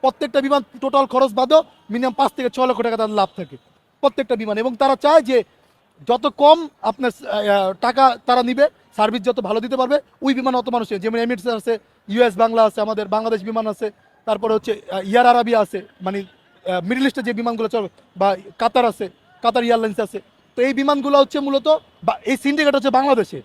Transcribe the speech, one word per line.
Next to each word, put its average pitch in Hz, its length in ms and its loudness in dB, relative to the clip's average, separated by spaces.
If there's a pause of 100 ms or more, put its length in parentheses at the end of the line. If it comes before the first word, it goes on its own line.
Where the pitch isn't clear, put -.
প্রত্যেকটা 269 400 0
বিমান 277 220 0 (180)
টোটাল 269 240 2
খরচ 262 280 0
বাদেও 262 300 4 (260)
মিনিমাম 240 240 -2
পাঁচ - 220 0
থেকে 254 140 -4
ছয় 254 180 -2
লক্ষ 240 140 -2
টাকা 226 160 -2
তাদের 214 180 -2
লাভ 196 220 0
থাকে 143 200 -14 (440)
প্রত্যেকটা 262 340 -2
বিমানে, 214 240 -4
এবং 240 160 -2
তারা 269 200 2
চায় 302 260 4
যে 240 220 0 (640)
যত 240 200 0
কম 311 400 4 (140)
আপনার, 233 300 -4 (160)
আহ, 202 460 0
টাকা 240 520 2
তারা 247 180 2
নিবে, 254 240 2 (280)
সার্ভিস 214 260 -2
যত 233 180 -2
ভালো 214 200 -2
দিতে 247 180 -6
পারবে, 262 220 0 (220)
ওই 269 120 0
বিমান 254 220 -2
অত 247 140 -2
মানুষ, 233 200 -4
যেমন 220 300 -4
এমিরেটস 233 280 -4
আছে, 226 320 -4 (280)
ইউএস 214 300 2
বাংলা 226 260 4
আছে, 214 180 0
আমাদের 208 260 -4
বাংলাদেশ 220 360 -2
বিমান 220 240 -4
আছে, 214 240 -6 (340)
তারপরে 220 280 -2
হচ্ছে, 214 280 -2 (100)
আহ, 190 80 -4
এয়ার 208 260 2
আরাবিয়া 240 340 4
আছে, 196 280 -4 (140)
মানে, 190 220 -6 (420)
আহ, 180 180 -2
মিডল 254 240 0
ইস্টে 254 160 -4
যে 233 100 -4
বিমানগুলো 226 360 -4
চলে, 208 200 -4 (280)
বা 196 180 2 (240)
কাতার 240 260 2
আছে, 202 240 -4 (320)
কাতার 233 220 0
এয়ারলাইন্স 226 360 0
আছে। 208 220 -6 (340)
তো 247 60 -2
এই 262 120 0
বিমানগুলো 277 460 2
হচ্ছে 277 200 2
মূলত 277 280 -2 (360)
বা-, - 220 -2
এই 247 120 -2
সিন্ডিকেট 285 380 0
হচ্ছে 269 140 0
বাংলাদেশে। 254 560 -2